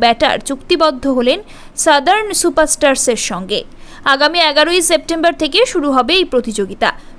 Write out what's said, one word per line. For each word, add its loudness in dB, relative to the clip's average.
ব্যাটার 2
চুক্তিবদ্ধ -2
হলেন 0
সাদার্ন 2
সুপারস্টার্সের 0
সঙ্গে। -6
আগামী 0
এগারোই 2
সেপ্টেম্বর 0
থেকে -2
শুরু -2
হবে 2
এই 0
প্রতিযোগিতা। -2